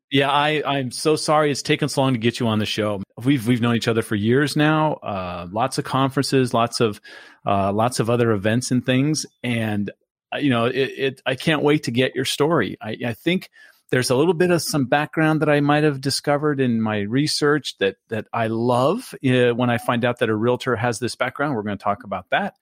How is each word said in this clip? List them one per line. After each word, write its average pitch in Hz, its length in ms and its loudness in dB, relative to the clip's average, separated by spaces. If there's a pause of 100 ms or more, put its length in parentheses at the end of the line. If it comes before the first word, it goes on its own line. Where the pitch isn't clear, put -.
(100)
Yeah, 139 200 2
I, 147 360 2
I'm 139 240 -2
so 156 240 0
sorry 151 380 2
it's 127 100 -6
taken 147 260 0
so - 120 -2
long 131 140 2
to 120 40 0
get 117 220 0
you 120 80 0
on 107 100 2
the 104 80 0
show. 104 360 -2 (200)
We've, 123 240 0
we've 123 140 2
known 117 160 2
each 110 100 -2
other 113 160 2
for 113 140 -4
years 123 400 2
now. 156 380 2
Uh, 90 580 -8
lots 117 260 -2
of 143 60 -2
conferences, 131 680 0
lots 117 280 0
of, 107 200 0 (460)
uh, 98 260 2
lots 113 280 0
of 113 100 0
other 120 220 2
events 110 400 0
and 123 120 0
things. 139 420 0 (180)
And, 107 480 -2 (420)
uh, 110 40 -4
you 139 120 2
know, 117 140 2
it, 123 100 0
it, 131 500 -4
I 131 120 -2
can't 147 260 0
wait 151 220 2
to 123 80 -4
get 127 240 0
your 135 80 0
story. 139 560 0
I, 110 160 -10 (100)
I 120 60 -2
think 175 380 -2 (400)
there's 127 200 2
a 123 60 2
little 165 180 2
bit 175 160 2
of 170 120 2
some 143 240 -2
background 156 560 0
that 151 60 0
I 147 120 4
might 147 240 2
have 143 160 0
discovered 143 600 0
in 120 200 2
my 107 200 0
research 143 800 0
that, 98 180 0 (120)
that 107 240 -6
I 117 160 0
love, 123 640 0 (100)
uh, 127 260 4
when 120 200 0
I 117 80 2
find 120 260 -2
out 120 140 0
that 120 100 0
a 110 60 2
realtor 120 400 0
has 117 240 -2
this 117 160 -6
background. 139 400 -4
We're 107 80 -4
gonna 101 140 -4
talk 101 260 -4
about 98 280 -10
that. 175 320 -2